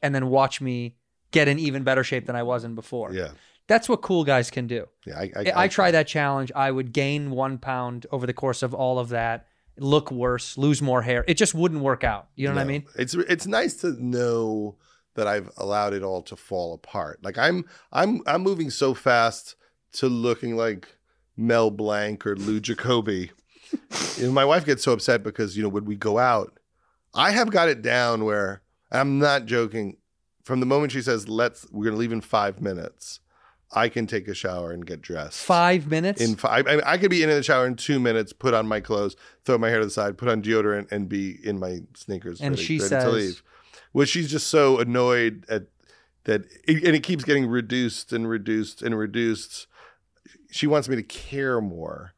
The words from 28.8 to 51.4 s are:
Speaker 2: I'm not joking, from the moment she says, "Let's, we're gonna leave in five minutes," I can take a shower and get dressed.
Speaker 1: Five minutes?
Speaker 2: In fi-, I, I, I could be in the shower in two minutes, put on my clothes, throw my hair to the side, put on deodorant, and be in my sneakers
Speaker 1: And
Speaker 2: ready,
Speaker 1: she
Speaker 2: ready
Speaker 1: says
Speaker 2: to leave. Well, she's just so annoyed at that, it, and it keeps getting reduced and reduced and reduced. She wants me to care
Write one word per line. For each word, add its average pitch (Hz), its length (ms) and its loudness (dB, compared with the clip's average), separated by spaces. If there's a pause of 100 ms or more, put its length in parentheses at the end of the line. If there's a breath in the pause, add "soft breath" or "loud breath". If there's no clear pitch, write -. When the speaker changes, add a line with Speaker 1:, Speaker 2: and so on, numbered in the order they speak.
Speaker 2:
I'm 139 280 2
not 139 260 4
joking, 110 520 -2 (460)
from 127 160 -2
the 127 60 2
moment 139 280 2
she 135 80 -4
says, 113 260 -2
"Let's, 113 440 -2
we're 104 140 -4
gonna 110 120 0
leave 117 160 -2
in 110 80 -4
five 101 400 -2
minutes," - 580 -10 (540 soft breath)
I 113 160 2
can 113 180 -4
take 101 220 -6
a 98 40 -8
shower 90 380 -6
and 87 140 -10
get 82 160 -12
dressed. 78 420 -10
Speaker 1:
Five 175 440 4
minutes? 165 340 -2
Speaker 2:
In 113 140 2
fi-, 113 240 0
I, 139 160 2
I, 151 180 2
I 185 40 2
could 190 120 2
be 175 140 4
in 156 60 4
the 147 140 2
shower 127 240 4
in 127 80 -2
two 139 240 0
minutes, 113 320 2
put 127 220 0
on 110 140 2
my 107 120 -2
clothes, 101 380 -2 (260 soft breath)
throw 127 140 4
my 113 120 2
hair 113 100 2
to 110 60 2
the 101 60 -6
side, 101 260 -2
put 123 120 -2
on 110 120 2
deodorant, 104 500 2
and 101 180 -4
be 98 360 -4
in 101 140 -4
my 90 200 -6 (160)
sneakers 90 440 -10
Speaker 1:
And 143 160 -4
Speaker 2:
ready, - 80 -4
Speaker 1:
she 160 140 -2
Speaker 2:
ready 101 120 0
Speaker 1:
says 135 140 2
Speaker 2:
to 120 60 2
leave. 104 340 -2 (480 soft breath)
Well, 139 140 4
she's 160 260 -2
just 151 160 -4
so 139 320 6
annoyed 120 720 2
at 107 160 -4 (580 soft breath)
that, 107 220 0 (200)
it, 160 200 2
and 160 100 6
it 151 80 0
keeps 143 220 -2
getting 139 220 4
reduced 120 640 -2
and 113 160 -2
reduced 110 520 -2
and 113 160 -2
reduced. 110 680 -4 (840 soft breath)
She - 160 -2
wants 147 200 2
me 131 80 0
to 110 80 -4
care 135 560 -4